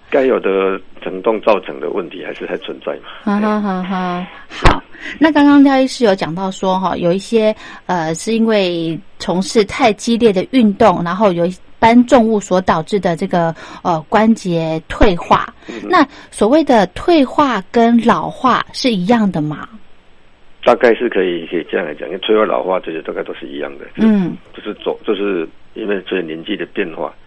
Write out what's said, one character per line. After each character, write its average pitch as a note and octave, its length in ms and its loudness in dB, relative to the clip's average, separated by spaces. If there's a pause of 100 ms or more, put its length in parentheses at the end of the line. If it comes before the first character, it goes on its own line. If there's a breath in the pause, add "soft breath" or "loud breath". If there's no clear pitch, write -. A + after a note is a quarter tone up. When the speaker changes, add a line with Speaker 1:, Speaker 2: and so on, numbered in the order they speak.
(120)
Speaker 1:
该 C#3 140 2
有 A2 140 2
的 F#2+ 400 0 (220)
疼 F#2 200 -8
痛 A2 200 0
造 G2+ 200 2
成 C#2 180 -12
的 D#2 120 -6
问 E3 180 -6
题 E2 160 -14
还 D#2+ 80 -10
是 F#2 140 -12
还 F2 100 -6
存 - 260 -12
在 D2 140 -6
嘛。 - 120 -18 (140 loud breath)
Speaker 2:
哈 G#3 160 0
哈 G#3+ 200 -2
哈 F#3 240 -4
哈。 F#3 140 -6
Speaker 1:
哎。 F3+ 340 -6 (180)
Speaker 2:
好， - 340 2 (360 loud breath)
那 D#4 120 4
刚 D4 140 4
刚 C#4+ 180 8
廖 C4+ 160 4
医 C4 60 4
师 - 180 -4
有 G3 120 4
讲 E3 180 -6
到 F#3+ 160 -6
说 F#3+ 300 -2
哈， F3+ 180 -2
有 E3+ 160 0
一 F#3+ 40 0
些， G#3+ 380 0 (300 loud breath)
呃， E3 300 -2
是 A3 180 -6
因 A3+ 140 2
为 F3 520 0 (200)
从 F3+ 200 -2
事 G3+ 260 0
太 A3+ 280 0
激 A#3 240 -2
烈 G#3+ 160 4
的 F3+ 160 0
运 A3 240 4
动， F3+ 300 4
然 E3+ 120 -4
后 G3+ 160 2
有 E3+ 140 0
一 F#3 100 -4 (220)
搬 A#3 300 6
重 A#3+ 200 6
物 A3 120 2
所 F#3 200 0
导 F#3 220 0
致 G3+ 180 -2
的 F3 160 0
这 F#3 120 -4
个， E3 280 0 (280 loud breath)
呃， E3 260 0
关 A3+ 240 4
节 D#3+ 560 -2
退 F#3 260 2
化。 - 300 0 (220 loud breath)
Speaker 1:
嗯 - 160 -12
哼。 - 60 -12
Speaker 2:
那 E4+ 160 4 (260 loud breath)
所 - 160 0
谓 D4+ 160 4
的 A3 240 4
退 D#4+ 360 2
化 B3 480 0
跟 A#3 320 4
老 F#3+ 240 2
化 A3+ 460 0
是 B3+ 180 -2
一 F3+ 140 -2
样 G#3+ 260 2
的 E3+ 80 -4
吗？ D3+ 300 -6 (960)
Speaker 1:
大 A#2+ 100 4
概 A2+ 220 4
是 B2 120 -4
可 G2 160 -2
以， E2+ 220 -4
可 F2+ 100 -8
以 E2 140 -4
这 F#2 80 -4
样 F#2 80 -4
来 D2+ 80 -10
讲， - 160 -12
因 E2+ 60 -8
为 F#2 40 -10
退 G#2 160 0
化 G#2+ 80 4
老 C2 200 0
化 F#2 160 -2
这 E2+ 120 -10
些 D#2+ 120 -8
大 F2 100 -10
概 F2+ 80 -8
都 E2+ 140 -10
是 E2 100 -16
一 C#2+ 140 -12
样 C#2+ 180 -8
的。 - 80 -18 (120)
Speaker 2:
嗯。 G3+ 380 2 (200)
Speaker 1:
就 - 80 -18
是 G#2 100 -8 (100)
走， E2+ 220 -4
就 A2+ 80 -2
是 F#2+ 340 -4 (280)
因 A2 120 -8
为 G2 200 -4
随 F#2+ 120 -4
着 E2+ 60 -6
年 D#2+ 180 -10
纪 G2 140 -8
的 E2 80 -8
变 F2+ 300 -8
化。 D#2 180 -10 (120)